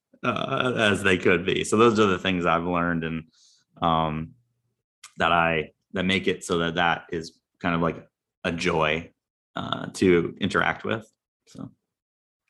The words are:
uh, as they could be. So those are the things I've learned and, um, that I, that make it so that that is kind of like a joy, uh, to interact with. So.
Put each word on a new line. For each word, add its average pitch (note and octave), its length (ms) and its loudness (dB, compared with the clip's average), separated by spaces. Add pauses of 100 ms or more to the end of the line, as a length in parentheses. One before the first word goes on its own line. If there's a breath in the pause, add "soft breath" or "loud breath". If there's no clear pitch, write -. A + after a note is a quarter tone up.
(240)
uh, B2 520 -2
as G#2 280 2
they F#2+ 140 4
could F2+ 280 2
be. - 180 0
So - 140 0
those A2+ 220 6
are G#2+ 80 6
the F#2 100 2
things F2+ 280 0
I've E2+ 200 2
learned F2 380 0
and, D#2+ 220 -6 (560 soft breath)
um, D#2+ 500 0 (840)
that E2 140 2
I, E2 400 0 (220)
that F#2 120 -2
make F#2+ 220 0
it - 160 -2
so F2+ 160 -2
that E2+ 160 -2
that E2+ 360 0
is D#2+ 280 -10 (200)
kind F2 160 -2
of E2+ 60 0
like D#2+ 220 -2 (400)
a F2+ 80 -4
joy, E2 600 -2 (440)
uh, - 380 -8
to F2 480 2
interact E2+ 420 -2
with. G#2+ 260 -6 (380)
So. - 220 -16 (800)